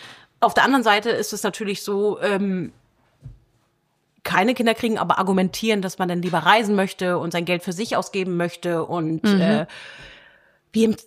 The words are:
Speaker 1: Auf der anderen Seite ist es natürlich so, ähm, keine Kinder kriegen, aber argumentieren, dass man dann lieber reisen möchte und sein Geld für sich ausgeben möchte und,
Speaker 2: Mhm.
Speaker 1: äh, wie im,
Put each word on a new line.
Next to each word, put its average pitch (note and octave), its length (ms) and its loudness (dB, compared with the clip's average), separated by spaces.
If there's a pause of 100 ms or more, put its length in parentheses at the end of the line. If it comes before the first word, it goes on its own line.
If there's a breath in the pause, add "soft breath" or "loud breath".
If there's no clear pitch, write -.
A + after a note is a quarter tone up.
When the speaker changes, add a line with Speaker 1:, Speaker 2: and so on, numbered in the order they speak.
(400 loud breath)
Speaker 1:
Auf - 140 2
der - 100 6
anderen B3+ 200 4
Seite G#3+ 260 4
ist G#3 240 -2
es G3+ 100 -6
natürlich G3+ 400 -4
so, G3+ 380 0
ähm, F#3+ 500 0 (1500)
keine G3+ 300 2
Kinder A3+ 220 2
kriegen, A3+ 240 -2
aber E3+ 180 0
argumentieren, F#3+ 640 0
dass F#3 160 -8
man F#3 100 -2
dann F3 140 -2
lieber F3 180 -2
reisen G3+ 360 4
möchte F#3 420 0
und E3+ 140 -4
sein E3+ 140 -2
Geld F3 180 -2
für G3 100 -4
sich A3+ 240 -4
ausgeben F#3 400 -2
möchte E3+ 480 -2
und, D#3+ 380 -4
Speaker 2:
Mhm. G3 180 4
Speaker 1:
äh, F#3 240 2 (1080 loud breath)
wie A3 100 4
im, A3 120 4 (120)